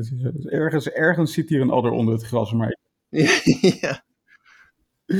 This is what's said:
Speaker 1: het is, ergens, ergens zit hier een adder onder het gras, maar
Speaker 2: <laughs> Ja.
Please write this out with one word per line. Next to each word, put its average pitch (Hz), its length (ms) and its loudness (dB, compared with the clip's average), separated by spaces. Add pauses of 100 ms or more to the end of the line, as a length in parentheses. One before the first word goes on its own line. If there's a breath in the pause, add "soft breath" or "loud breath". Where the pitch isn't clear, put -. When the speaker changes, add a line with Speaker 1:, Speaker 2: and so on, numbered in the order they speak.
(220)
Speaker 1:
het 123 140 -4
is, - 100 -8
ergens, 156 440 -2
ergens 165 420 2
zit - 160 -2
hier 147 120 2
een 127 100 2
adder 123 200 2
onder 117 240 2
het 113 100 -4
gras, 113 280 -2
maar 117 240 0 (320)
Speaker 2:
<laughs> - 720 2
Ja. 139 240 -6 (1160 soft breath)